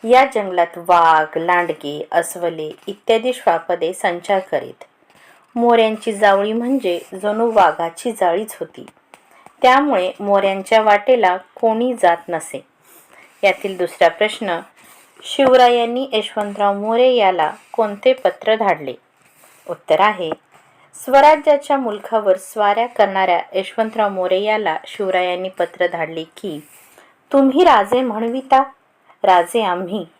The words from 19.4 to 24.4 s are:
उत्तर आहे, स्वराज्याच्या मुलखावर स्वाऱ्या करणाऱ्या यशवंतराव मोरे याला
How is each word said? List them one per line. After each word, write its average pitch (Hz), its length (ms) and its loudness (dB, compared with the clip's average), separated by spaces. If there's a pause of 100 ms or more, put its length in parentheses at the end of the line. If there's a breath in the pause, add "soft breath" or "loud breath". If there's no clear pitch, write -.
उत्तर 160 300 -2
आहे, 190 300 0 (640 soft breath)
स्वराज्याच्या 285 840 2
मुलखावर 208 600 -2
स्वाऱ्या 208 500 -2
करणाऱ्या 190 560 0 (100)
यशवंतराव 220 560 -4
मोरे 185 300 -2
याला 208 380 -2 (100)